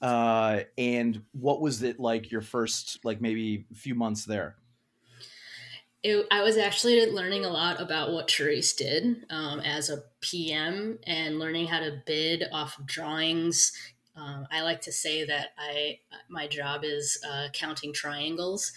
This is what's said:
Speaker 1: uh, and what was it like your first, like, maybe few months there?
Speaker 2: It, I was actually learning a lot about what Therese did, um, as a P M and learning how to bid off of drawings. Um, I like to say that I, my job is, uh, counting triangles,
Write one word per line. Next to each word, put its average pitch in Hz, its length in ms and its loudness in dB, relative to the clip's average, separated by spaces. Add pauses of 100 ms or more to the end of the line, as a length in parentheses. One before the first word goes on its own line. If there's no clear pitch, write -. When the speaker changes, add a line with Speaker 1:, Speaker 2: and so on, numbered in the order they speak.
Speaker 1:
uh, 113 580 4 (160)
and 120 460 2 (100)
what 143 300 2
was 131 200 0
it 120 160 0
like 117 320 0
your 110 120 -2
first, - 600 -2
like, 110 180 -2
maybe 110 520 0
few 127 200 -6
months 110 320 -2
there? 98 300 -2 (1500)
Speaker 2:
It, 208 280 4
I 202 120 6
was 220 140 6
actually 226 540 6
learning 196 340 0
a 190 40 0
lot 170 320 0
about 156 320 -2
what 160 180 -2
Therese 147 440 2
did, 185 540 0
um, 151 300 -4
as 147 320 -2
a 147 140 -6 (160)
P 165 320 -2
M 185 520 -2
and 160 360 -2
learning 160 260 0
how 165 140 0
to 147 260 -4
bid 160 460 2
off 151 260 -6
of 139 80 -10
drawings. 165 840 2 (420)
Um, 143 380 -10
I 160 100 0
like 165 200 0
to 160 100 -10
say 156 320 0
that 147 240 -2 (100)
I, 147 400 -4 (300)
my 160 180 -6
job 147 380 -4
is, 147 340 -2 (100)
uh, 143 240 -4
counting 147 400 -6
triangles, 160 840 -4